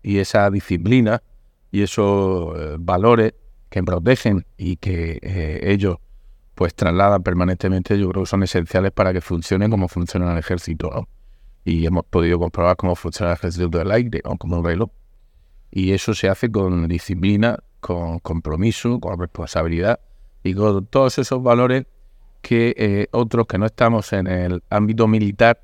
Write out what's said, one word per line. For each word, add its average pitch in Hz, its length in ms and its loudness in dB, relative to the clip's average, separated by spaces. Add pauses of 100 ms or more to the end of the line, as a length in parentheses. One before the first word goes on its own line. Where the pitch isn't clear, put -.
Y 101 160 0
esa 101 320 2
disciplina 104 720 2 (480)
y 101 120 0
esos, 95 760 0
eh, 78 200 -8
valores 107 540 4 (380)
que 92 120 -2
protegen 95 640 0 (140)
y 90 180 -4
que, 85 460 -4
eh, 80 400 -6
ellos, 98 340 2 (580)
pues, 85 200 -2
trasladan 95 480 2
permanentemente, 92 760 0
yo 95 120 0
creo 92 140 -2
que - 40 -8
son 98 140 0
esenciales 92 500 0
para 95 200 0
que 90 100 -2
funcione 95 480 0
como 98 180 0
funciona 87 440 -2
el 85 60 0
ejército, 87 560 -6
¿no? - 140 -8 (560)
Y 82 220 0
hemos 85 180 0
podido 85 340 2
comprobar 87 380 0
cómo 90 180 0
funciona 85 380 -4
el 85 60 -4
ejército 85 400 -2
del 98 120 -2
aire, 117 320 0
¿no? 67 140 -6
Como 87 220 -4
un 82 60 -2
reloj. 87 260 -2 (800)
Y 95 220 0
eso 98 200 -2
se 95 160 0
hace 110 220 0
con 90 380 0
disciplina, 98 680 0 (220)
con 85 380 -6
compromiso, 87 840 -2
con 87 180 -8
responsabilidad 85 800 -2 (460)
y 92 100 -2
con 101 320 0
todos 135 320 2
esos 127 240 -2
valores 127 440 2 (560)
que, 117 340 2
eh, 101 360 0
otros 117 340 0
que 117 100 -6
no 104 100 0
estamos 113 460 0
en 95 140 0
el 90 420 -2
ámbito 110 400 2
militar 110 560 4